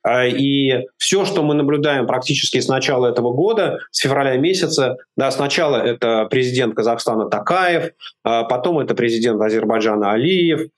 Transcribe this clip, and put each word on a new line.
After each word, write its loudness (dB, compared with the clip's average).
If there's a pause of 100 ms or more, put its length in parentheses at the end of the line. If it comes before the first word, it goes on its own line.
Э, 2
и 0 (120)
все, 0
что 0
мы 2
наблюдаем 0
практически -2
с -2
начала 0
этого 0
года, 0 (120)
с -4
февраля 0
месяца, 0 (200)
да, 0
сначала 0
это 0
президент 0
Казахстана 0
Токаев, 0
э, -8 (340)
потом 0
это -2
президент 0
Азербайджана 0
Алиев 2